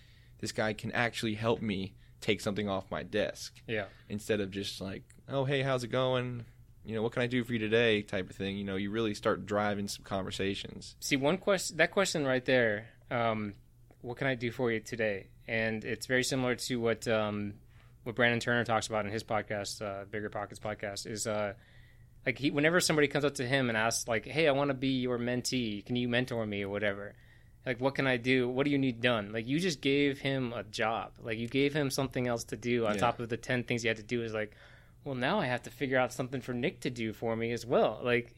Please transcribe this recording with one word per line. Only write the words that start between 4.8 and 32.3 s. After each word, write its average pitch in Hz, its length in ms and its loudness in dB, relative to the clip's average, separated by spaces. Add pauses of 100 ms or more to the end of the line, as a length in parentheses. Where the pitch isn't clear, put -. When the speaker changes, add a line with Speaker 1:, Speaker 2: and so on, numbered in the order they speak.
Speaker 1:
like, 98 200 -8 (260)
"Oh, 135 180 0
hey, 135 180 0
how's 131 200 0
it 120 40 -6
going? 123 580 0 (400)
You 107 80 -8
know, 110 80 -2
what 117 120 0
can 127 100 0
I 120 40 2
do 123 160 2
for 120 100 -6
you 113 60 2
today?" 110 440 4
type 95 260 -4
of - 60 -18
thing. 98 200 -4
You 101 100 -6
know, 98 100 -4
you 101 160 -2
really 110 240 0
start 95 320 0
driving 104 400 2
some - 160 -8
conversations. 98 960 -4
Speaker 2:
See, - 160 -2
one 143 240 2
quest-, 185 380 0
that 165 120 4
question 180 340 2
right 127 220 2
there, 117 440 4 (200)
um, 110 460 0 (460)
"What 123 160 -8
can 139 100 0
I 131 80 0
do 117 160 -2
for 120 200 0
you 110 80 0
today?" 107 480 -2 (200)
And 110 360 0
it's 110 220 -6
very 127 180 2
similar 127 320 0
to 120 240 -4
what, 113 280 0
um, 104 480 0 (480)
what 117 120 -8
Brandon 120 240 4
Turner 120 240 2
talks 110 240 2
about 107 200 0
in 98 40 -6
his 110 120 -4
podcast, 104 580 -4
uh, 98 240 -8
Bigger 104 240 -6
Pockets 101 300 -8
podcast, 104 500 -6
is, 104 180 -4
uh, 104 260 0 (720)
like, 131 120 0
he, 139 140 2
whenever 156 280 4
somebody 151 300 4
comes 147 160 2
up 143 100 0
to 131 100 -2
him 131 240 4
and 113 80 2
asks, 113 300 2
like, 113 180 0
"Hey, 156 220 2
I 143 40 8
wanna 139 220 2
be 131 280 0
your 123 180 0
mentee. 120 640 -2
Can 123 120 -2
you 123 100 2
mentor 120 380 0
me?" 101 180 -2
or 98 60 -4
whatever. 101 440 -2 (520)
Like, 123 160 -2
"What 135 140 2
can 135 120 2
I 127 100 4
do? 127 300 4
What 127 180 2
do 147 60 0
you 143 60 4
need 127 240 0
done?" 113 320 2
Like, 113 140 -4
you 143 120 0
just 170 220 -2
gave 139 400 2
him 131 320 -2
a 107 100 -6
job. 107 580 -2
Like, 113 160 -4
you 117 120 -4
gave 139 240 2
him 143 160 0
something 131 380 -2
else 117 180 -2